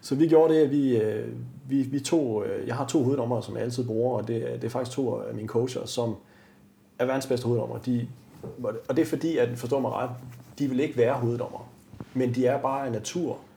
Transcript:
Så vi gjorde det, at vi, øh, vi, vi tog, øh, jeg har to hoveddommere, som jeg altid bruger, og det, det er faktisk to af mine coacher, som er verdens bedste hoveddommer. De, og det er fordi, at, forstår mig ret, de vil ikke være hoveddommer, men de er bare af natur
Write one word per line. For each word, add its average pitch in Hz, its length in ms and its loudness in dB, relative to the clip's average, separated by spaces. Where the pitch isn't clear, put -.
Så - 140 -2
vi 156 140 4
gjorde 160 260 8
det, 156 60 6
at 143 100 6
vi, 135 260 4
øh, 110 320 0
vi, 135 140 2
vi 135 180 -2
tog, 123 460 2
øh, 101 200 -4
jeg 120 100 -2
har 135 100 -2
to 151 160 2
hoveddommere, 120 400 2
som 104 140 -8
jeg 110 60 -2
altid 123 240 -2
bruger, 117 320 0
og 113 100 -4
det, 117 140 -2
det 120 100 -8
er 113 40 -2
faktisk 120 280 -4
to 113 240 0
af 113 140 -8
mine 107 140 -6
coacher, 120 380 -2
som 113 300 -2
er 123 80 2
verdens 131 200 -2
bedste 120 200 0
hoveddommer. 117 320 0
De, 120 280 -2
og 127 80 0
det 160 60 4
er 151 40 2
fordi, 165 300 -2
at, 123 120 4
forstår 131 220 0
mig 117 100 0
ret, 113 200 -2
de 143 100 0
vil 123 120 0
ikke 151 160 -2
være 127 180 4
hoveddommer, 120 540 -4
men 127 200 2
de 127 120 4
er 135 140 4
bare 139 260 -2
af 120 60 -4
natur 113 460 -4